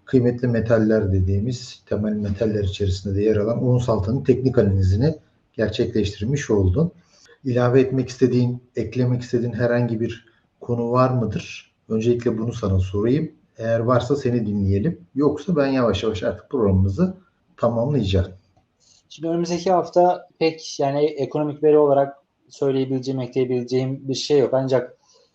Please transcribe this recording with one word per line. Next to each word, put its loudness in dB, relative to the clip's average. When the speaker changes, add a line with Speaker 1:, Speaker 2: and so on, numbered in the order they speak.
Speaker 1:
kıymetli 2
metaller 2
dediğimiz -2
temel -2
metaller -2
içerisinde -2
de 0
yer 4
alan -2
ons 2
altının 0
teknik 2
analizini 2
gerçekleştirmiş -2
oldun. 2
İlave 2
etmek 0
istediğin, 0
eklemek -2
istediğin -4
herhangi 0
bir -6
konu -4
var 4
mıdır? -6
Öncelikle 0
bunu -6
sana 0
sorayım. -2
Eğer -2
varsa 0
seni -2
dinleyelim. -2
Yoksa 0
ben 2
yavaş 0
yavaş -4
artık -6
programımızı 2
tamamlayacağım. 0
Speaker 2:
Şimdi -10
önümüzdeki -2
hafta 2
pek -2
yani 0
ekonomik -4
veri 6
olarak 4
söyleyebileceğim, -2
ekleyebileceğim -2
bir -2
şey 0
yok. 2
Ancak 0